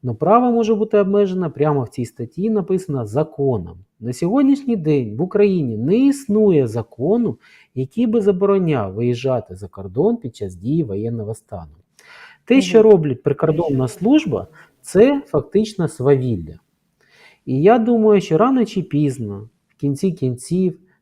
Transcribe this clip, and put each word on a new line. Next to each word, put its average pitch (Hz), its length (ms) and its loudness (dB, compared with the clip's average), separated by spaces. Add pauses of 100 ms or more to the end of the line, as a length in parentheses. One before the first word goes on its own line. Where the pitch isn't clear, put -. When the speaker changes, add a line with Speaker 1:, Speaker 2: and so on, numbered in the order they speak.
Speaker 1:
Но 120 120 -6
право 233 360 2
може 226 240 0
бути 214 220 -2
обмежено, 190 540 0
прямо 143 320 0
в 117 60 -8
цій 123 160 -6
статті 139 440 -8
написано, 185 560 -4
законом. 117 720 -4 (220)
На 120 140 -8
сьогоднішній 269 640 0
день 143 420 -2
в 135 40 -4
Україні 185 560 0
не 147 200 0
існує 214 680 2
закону, 135 720 -4 (380)
який 175 320 -4
би 220 140 0
забороняв 185 720 0
виїжджати 120 640 -2
за 95 120 -16
кордон 120 500 -4
під 120 180 -12
час 92 200 -10
дії 131 280 -2
воєнного 110 520 -6
стану. 82 360 -16 (760)
Те, 269 160 4
що 233 200 4
Speaker 2:
Мгм. 220 100 8
Speaker 1:
роблять 151 320 2
прикордонна 147 640 0
служба, 185 600 0 (340)
це 277 460 2
фактично 180 600 -2
свавілля. 123 720 -2 (840)
І 131 160 -2
я 220 180 6
думаю, 220 420 4
що 160 160 -2
рано 247 280 2
чи - 160 -6
пізно, 123 680 -4 (200)
в - 120 -20
кінці 143 300 -2
кінців, 165 680 -4 (220)